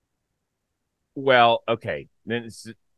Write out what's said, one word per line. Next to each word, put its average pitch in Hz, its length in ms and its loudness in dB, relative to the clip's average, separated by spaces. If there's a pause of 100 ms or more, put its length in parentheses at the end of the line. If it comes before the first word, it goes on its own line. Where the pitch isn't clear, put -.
(1160)
Well, 123 540 2
okay. 90 400 -8 (160)
Then 117 180 -6
it's, 110 240 -20 (300)